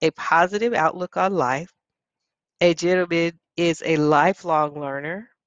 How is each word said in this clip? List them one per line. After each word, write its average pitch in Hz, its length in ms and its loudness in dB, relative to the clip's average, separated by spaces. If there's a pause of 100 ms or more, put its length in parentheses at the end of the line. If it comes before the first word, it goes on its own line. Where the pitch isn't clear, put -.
a 160 100 2
positive 202 640 0
outlook 180 440 -2
on 185 160 0
life. 143 380 -2 (880)
A 175 120 4
gentleman 170 680 -2 (180)
is 170 280 0
a 160 120 2
lifelong 151 800 2
learner. 147 500 -8 (180)